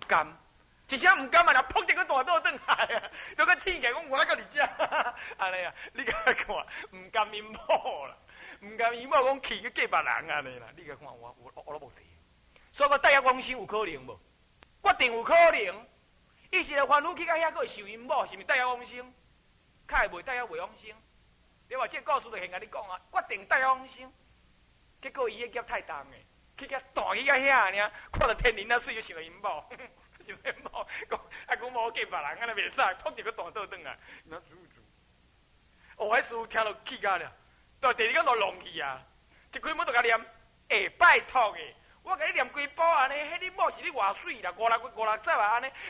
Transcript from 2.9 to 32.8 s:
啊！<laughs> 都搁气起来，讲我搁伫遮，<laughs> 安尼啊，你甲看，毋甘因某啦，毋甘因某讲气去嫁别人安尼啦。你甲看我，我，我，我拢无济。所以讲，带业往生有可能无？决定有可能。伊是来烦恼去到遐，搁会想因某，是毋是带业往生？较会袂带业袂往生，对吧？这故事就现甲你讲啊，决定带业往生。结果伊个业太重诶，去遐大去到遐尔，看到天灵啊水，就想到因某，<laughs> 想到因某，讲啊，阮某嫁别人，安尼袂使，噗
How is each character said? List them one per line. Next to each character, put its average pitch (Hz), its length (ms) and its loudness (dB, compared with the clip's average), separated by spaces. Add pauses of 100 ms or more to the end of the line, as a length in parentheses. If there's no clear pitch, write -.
啊！ 202 220 -8
<laughs> - 180 -14
都 311 80 4
搁 359 100 6
气 359 240 -2
起 247 80 0
来， 240 60 0
讲 311 160 -8
我 269 160 0
搁 330 100 2
伫 220 140 -4
遮， 294 120 0 (380)
<laughs> - 400 -6
安 185 140 -2
尼 180 120 -4
啊， 160 80 -8 (200)
你 254 100 -6
甲 220 80 -2 (220)
看， - 220 -6 (360)
毋 185 180 -20
甘 214 240 -2
因 214 120 -8
某 214 640 -4
啦， 120 100 -18 (440)
毋 214 140 -16
甘 233 240 0
因 254 80 -12
某 277 160 4
讲 269 180 0
气 202 200 -6
去 240 80 -8
嫁 254 180 0
别 160 160 2
人 131 260 -2
安 147 140 -2
尼 127 160 -14
啦。 113 160 -18
你 175 100 -20
甲 147 100 -12
看 147 120 -18
我， 123 320 -18
我， 123 160 -20
我， 147 100 -16
我 151 60 -12
拢 151 100 -12
无 127 100 -16
济。 - 120 -20 (720)
所 277 120 2
以 277 40 4
讲， 277 100 4
带 302 120 6
业 277 100 8
往 254 200 2
生 247 100 -6
有 233 140 -10
可 214 200 -4
能 139 200 -10
无？ 113 140 -16 (640)
决 392 120 6
定 247 180 2
有 226 100 -2
可 294 100 2
能。 240 540 6 (640)
伊 370 100 2
是 285 140 -6
来 277 100 4
烦 285 160 4
恼 339 140 -4
去 330 100 -8
到 320 100 0
遐， 320 180 0
搁 330 60 -6
会 240 80 -2
想 202 220 -14
因 220 80 -14
某， 254 300 -2
是 185 80 -14
毋 196 40 -12
是 190 40 -14
带 285 140 2
业 254 80 0
往 247 200 -4
生？ 247 280 -16 (760)
较 294 100 -2
会 214 120 2
袂 175 140 -10
带 262 120 -6
业 247 60 -4
袂 170 180 -8
往 220 180 -8
生， 214 160 -20 (760)
对 254 80 -8
吧？ 233 100 -2
这 269 140 -10
故 302 180 0
事 233 100 -10
就 220 80 -10
现 180 140 -10
甲 180 60 -8
你 214 100 -12
讲 240 160 -10
啊， 185 160 -12 (140)
决 381 160 0
定 202 160 -8
带 294 140 4
业 262 60 2
往 262 220 2
生。 254 240 -20 (880)
结 262 100 -10
果 247 180 -2
伊 208 100 -10
个 240 80 -8
业 233 160 -6
太 226 180 -6
重 160 140 -10 (160)
诶， 120 140 -20 (320)
去 - 100 -14
遐 269 140 -6 (120)
大 196 220 -2
去 247 80 -2
到 277 120 4
遐 240 460 4
尔， 208 100 0 (200)
看 - 160 2
到 220 60 2
天 233 240 2
灵 202 120 -6
啊 240 80 4
水， 240 160 -8
就 220 60 -8
想 190 160 -10
到 160 60 -10
因 165 100 -14
某， 180 320 -6 (280)
<laughs> - 280 -20
想 202 180 -16
到 262 140 -6
因 - 120 -12
某， - 220 -10 (240)
讲 - 100 -4 (280)
啊， 247 80 0
阮 247 160 -6
某 233 200 -2
嫁 - 40 -12
别 226 160 -4
人， - 20 -6
安 165 340 -6
尼 226 40 -6
袂 185 180 -2
使， - 100 -4
噗 240 380 0